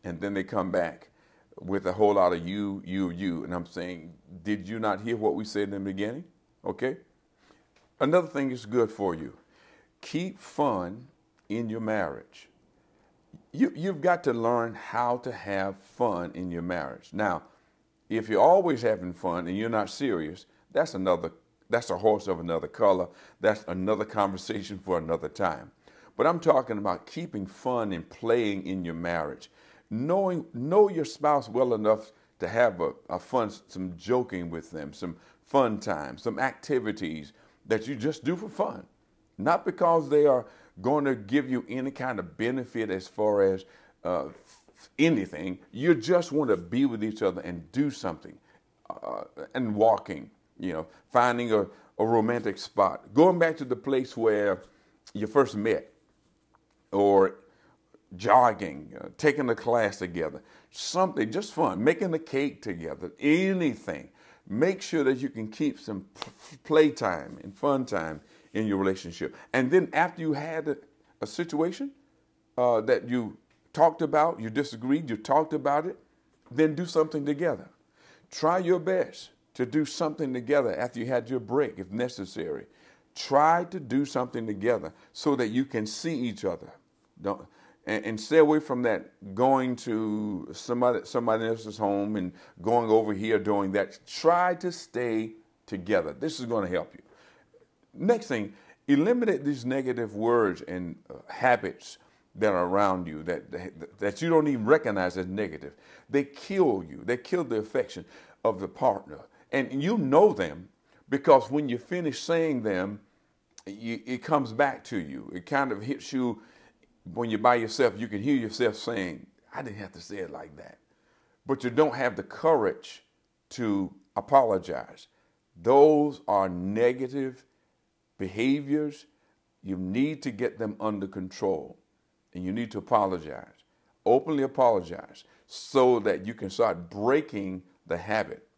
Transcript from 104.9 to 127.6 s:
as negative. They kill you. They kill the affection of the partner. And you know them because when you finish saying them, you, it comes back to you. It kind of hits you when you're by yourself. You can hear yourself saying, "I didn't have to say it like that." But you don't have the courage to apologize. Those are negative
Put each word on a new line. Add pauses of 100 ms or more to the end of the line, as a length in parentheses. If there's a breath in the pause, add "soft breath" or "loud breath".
as
negative. (360 loud breath)
They
kill
you.
They
kill
the
affection (400 loud breath)
of
the
partner. (320 soft breath)
And
you
know
them (400 soft breath)
because
when
you
finish
saying
them, (680)
you,
it
comes
back
to
you.
It
kind
of
hits
you (720 loud breath)
when
you're
by
yourself.
You
can
hear
yourself
saying, (260)
"I
didn't
have
to
say
it
like
that." (680)
But
you
don't
have
the
courage (460)
to (240)
apologize. (520)
Those
are
negative (760)